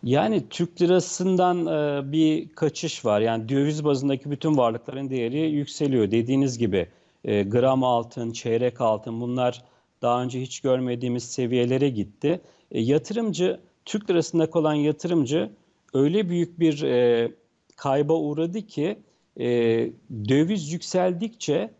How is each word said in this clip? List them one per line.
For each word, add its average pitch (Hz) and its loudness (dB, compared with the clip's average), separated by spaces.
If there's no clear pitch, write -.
Yani 170 2
Türk - -4
lirasından, 180 2
e, 147 -2
bir 156 2
kaçış - -4
var. 104 4
Yani 113 0
döviz 147 0
bazındaki 139 0
bütün 151 0
varlıkların 127 0
değeri 127 -2
yükseliyor. 143 0
Dediğiniz 123 0
gibi, 98 0
e, 104 2
gram 127 2
altın, 117 -2
çeyrek 117 -2
altın 113 -2
bunlar 123 -2
daha 123 0
önce 127 -4
hiç 135 -10
görmediğimiz 123 0
seviyelere 127 0
gitti. 135 -2
E, - -4
yatırımcı, 180 0
Türk 208 -6
lirasında 165 2
kalan 156 2
yatırımcı 151 0
öyle 170 2
büyük 170 -2
bir, 151 2
e, 120 2
kayba 143 0
uğradı 165 -2
ki, 170 -4
e, 123 -4
döviz 156 2
yükseldikçe 185 -2